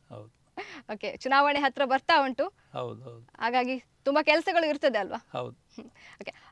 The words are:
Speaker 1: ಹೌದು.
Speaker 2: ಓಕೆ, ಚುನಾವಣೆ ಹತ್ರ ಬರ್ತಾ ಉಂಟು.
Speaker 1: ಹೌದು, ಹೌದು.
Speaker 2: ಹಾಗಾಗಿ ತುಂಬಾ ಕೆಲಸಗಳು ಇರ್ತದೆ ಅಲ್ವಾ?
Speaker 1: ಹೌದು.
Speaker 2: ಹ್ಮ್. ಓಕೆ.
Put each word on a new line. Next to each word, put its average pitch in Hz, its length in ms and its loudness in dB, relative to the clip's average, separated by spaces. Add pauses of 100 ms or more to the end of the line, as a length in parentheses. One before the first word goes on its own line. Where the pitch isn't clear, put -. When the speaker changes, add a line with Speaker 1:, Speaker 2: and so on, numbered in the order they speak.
Speaker 1:
ಹೌದು. 110 260 -18 (600)
Speaker 2:
ಓಕೆ, - 220 -8
ಚುನಾವಣೆ 285 420 4
ಹತ್ರ 277 260 0
ಬರ್ತಾ 269 400 4
ಉಂಟು. 269 240 -2 (240)
Speaker 1:
ಹೌದು, 120 300 -8
ಹೌದು. 117 260 -20 (100)
Speaker 2:
ಹಾಗಾಗಿ 247 460 -2 (200)
ತುಂಬಾ 285 180 2
ಕೆಲಸಗಳು 320 460 2
ಇರ್ತದೆ 285 300 0
ಅಲ್ವಾ? 196 340 -6
Speaker 1:
ಹೌದು. 123 180 -8
Speaker 2:
ಹ್ಮ್. - 400 -20
ಓಕೆ. - 440 -18 (180)